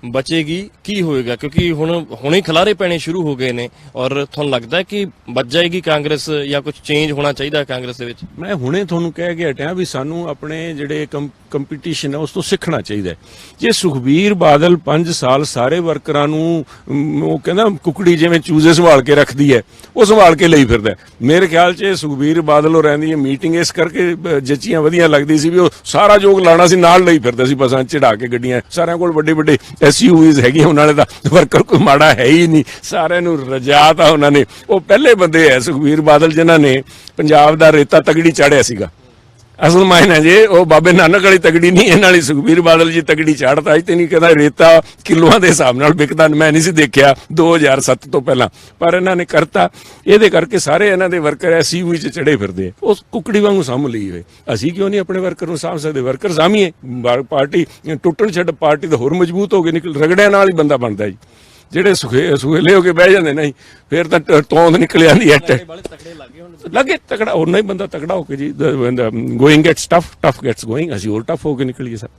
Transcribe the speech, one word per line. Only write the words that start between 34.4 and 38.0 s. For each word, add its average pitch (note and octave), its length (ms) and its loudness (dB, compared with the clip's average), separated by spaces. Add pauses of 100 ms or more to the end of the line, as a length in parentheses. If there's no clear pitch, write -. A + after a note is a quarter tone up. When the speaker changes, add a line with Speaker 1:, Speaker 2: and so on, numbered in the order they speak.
Speaker 2:
ਉਹ G3 100 2
ਪਹਿਲੇ A3+ 340 4
ਬੰਦੇ E3 360 2
ਹੈ B2+ 80 2
ਸੁਖਬੀਰ D3 420 -2
ਬਾਦਲ D#3 320 4
ਜਿਨ੍ਹਾਂ E3 260 4
ਨੇ C3+ 240 2 (340)
ਪੰਜਾਬ D3+ 400 4
ਦਾ D#3+ 160 6
ਰੇਤਾ D#3 280 4